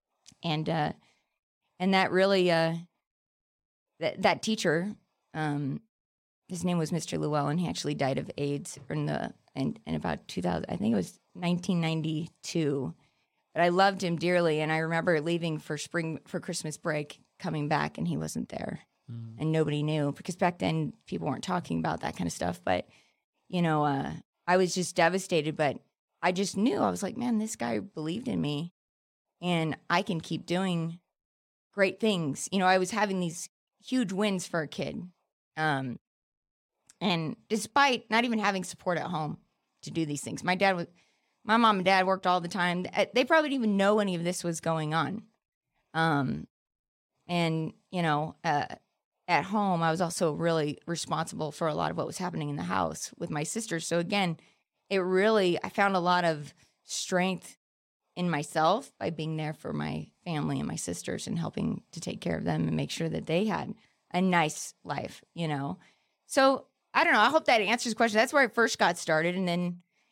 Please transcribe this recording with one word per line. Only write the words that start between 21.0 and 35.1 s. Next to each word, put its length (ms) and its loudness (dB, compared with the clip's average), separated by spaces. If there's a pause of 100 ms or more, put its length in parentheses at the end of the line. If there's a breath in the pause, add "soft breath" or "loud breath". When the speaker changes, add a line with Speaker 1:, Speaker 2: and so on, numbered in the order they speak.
Speaker 1:
people 220 -6
weren't 160 -4
talking 360 -4
about 220 -2
that 160 -6
kind 100 -4
of 60 -4
stuff. 320 -4
But, 220 0 (600 soft breath)
you 140 -2
know, 240 2
uh, 260 -2 (340)
I 120 4
was 160 2
just 220 -4
devastated, 600 2
but 220 0 (440)
I 100 2
just 260 -2
knew. 220 2
I 100 2
was 120 -4
like, 140 -6
"Man, 220 -2
this 180 -4
guy 240 -4
believed 480 -6
in 140 -2
me, 320 -4 (680)
and 360 0 (120)
I 120 2
can 180 -4
keep 260 -6
doing 540 -2 (720)
great 300 0
things." 500 0
You 80 2
know, 80 4
I 100 6
was 140 2
having 300 0
these 260 -6 (340)
huge 300 0
wins 360 0
for 140 -2
a 60 -6
kid. 400 -8 (480)